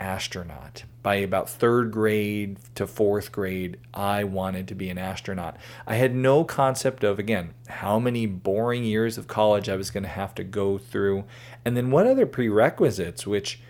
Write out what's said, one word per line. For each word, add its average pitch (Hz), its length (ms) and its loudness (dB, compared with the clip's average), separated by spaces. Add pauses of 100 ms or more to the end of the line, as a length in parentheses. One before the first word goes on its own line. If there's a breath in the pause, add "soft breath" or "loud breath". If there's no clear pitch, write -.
astronaut. 90 840 -10 (180)
By 101 140 2
about 98 340 -2
third 120 400 2
grade 104 680 0 (180)
to 101 100 -2
fourth - 460 0
grade, 92 460 -4 (140)
I 101 320 0
wanted 92 440 -4
to 107 60 -10
be 95 140 -8
an 90 80 -6
astronaut. 92 600 -8 (300 loud breath)
I 113 100 -2
had 123 180 4
no 135 300 4
concept 135 600 0
of, 101 140 2
again, 98 340 -2 (160)
how 101 300 0
many 120 280 0
boring 110 580 0
years 110 340 0
of - 80 -12
college 107 420 2
I 98 80 -2
was 95 140 -6
gonna 98 180 -6
have 95 280 -6
to 95 80 -8
go 98 340 -2
through, 101 460 -2 (400 loud breath)
and 120 120 0
then 123 140 0
what 165 160 6
other 262 200 4
prerequisites, 110 1000 2
which, 101 440 -2